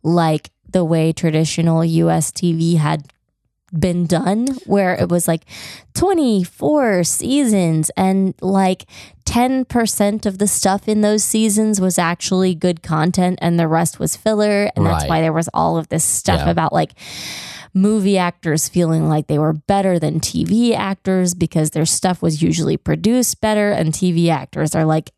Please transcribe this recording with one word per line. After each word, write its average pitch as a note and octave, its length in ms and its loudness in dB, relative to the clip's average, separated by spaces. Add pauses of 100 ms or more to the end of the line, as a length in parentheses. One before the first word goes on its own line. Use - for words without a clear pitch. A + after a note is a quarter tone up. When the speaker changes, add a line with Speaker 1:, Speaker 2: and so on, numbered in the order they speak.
Speaker 1:
like, D#3+ 460 0 (220)
the F#3 140 2
way D#3+ 260 2
traditional E3 720 0
U E3 260 2
S E3 220 0
T F3 220 -2
V E3 220 0
had D#3 360 -2 (680)
been F3 280 0
done, F#3+ 420 0 (180)
where F#3+ 300 0
it F3 140 -2
was, F3 180 0
like, E3 160 -2 (500)
twenty-four C4 1080 0
seasons F#3+ 920 0
and, F#3+ 440 0
like, F#3+ 440 0 (400)
ten B3+ 400 0
percent G#3+ 600 0
of F#3+ 120 -2
the G3+ 100 0
stuff G3 400 0
in G#3+ 140 2
those G#3 220 2
seasons G#3+ 580 2
was F#3 180 2
actually F#3 560 0
good E3+ 260 -2
content F3+ 600 0
and E3+ 180 2
the E3 80 2
rest D#3+ 320 0
was - 160 -2
filler. G#3 600 0
And D#3+ 100 2
that's D#3+ 180 0
Speaker 2:
Right. C#3+ 60 -4
Speaker 1:
why D#3+ 120 0
there D#3+ 120 0
was E3 200 -2
all E3 240 0
of D#3+ 120 -4
this D#3+ 140 -2
stuff - 420 -2
Speaker 2:
Yeah. E3 60 2
Speaker 1:
about, E3 220 0
like, D#3+ 200 0 (800)
movie G3+ 440 2
actors E3+ 500 -2
feeling D#3+ 400 0
like D#3 200 0
they D3+ 100 0
were D#3 160 2
better F#3+ 460 0
than D#3 200 -2
T - 260 -4
V A3+ 280 2
actors F#3 640 -2
because D#3 360 0
their D#3+ 140 0
stuff F3+ 360 -2
was D#3 200 -2
usually E3 360 0
produced G3+ 640 -2
better, G#3 300 0
and D#3+ 220 -2
T F3+ 180 0
V E3+ 200 2
actors D3 420 -4
are D#3+ 120 0
like D#3 320 0